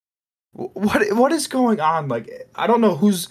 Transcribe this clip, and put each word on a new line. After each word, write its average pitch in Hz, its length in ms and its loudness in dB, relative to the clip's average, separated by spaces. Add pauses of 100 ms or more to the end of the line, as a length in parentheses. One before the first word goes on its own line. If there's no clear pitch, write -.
(540)
Wh-, - 220 -12
what, - 380 0
what 254 180 4
is 311 160 -4
going 240 320 0
on? 156 300 0
Like, - 460 -8
I 165 120 -4
don't 240 140 4
know 196 140 2
who's, 180 360 0